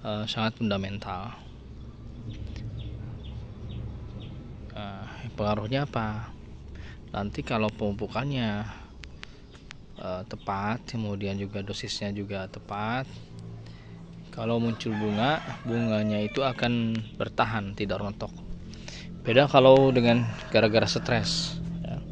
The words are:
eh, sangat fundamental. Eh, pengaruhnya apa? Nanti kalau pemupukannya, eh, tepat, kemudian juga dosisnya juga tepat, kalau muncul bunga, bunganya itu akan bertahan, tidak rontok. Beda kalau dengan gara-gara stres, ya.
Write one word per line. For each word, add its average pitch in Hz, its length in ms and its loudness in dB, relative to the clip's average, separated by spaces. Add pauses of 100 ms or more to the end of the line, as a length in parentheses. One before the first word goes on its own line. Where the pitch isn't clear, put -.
eh, 107 240 -2
sangat 113 320 0
fundamental. 98 720 -2 (3500)
Eh, 101 560 -10
pengaruhnya 107 480 2
apa? 113 480 -2 (800)
Nanti 104 320 -4
kalau 110 240 2
pemupukannya, 107 960 -2 (1400)
eh, 92 240 -4
tepat, 104 640 -4
kemudian 101 480 -2
juga 101 240 -4
dosisnya 101 560 -4
juga 98 320 -4
tepat, 107 560 -4 (1300)
kalau 117 240 0
muncul 117 400 0
bunga, 107 480 2 (240)
bunganya 107 560 2
itu 135 240 0
akan 120 480 2 (240)
bertahan, 113 560 0
tidak 98 240 0
rontok. 104 320 -4 (880)
Beda 127 240 8
kalau 135 480 12
dengan 120 320 8 (240)
gara-gara 110 400 6
stres, - 720 0 (240)
ya. - 160 -4 (100)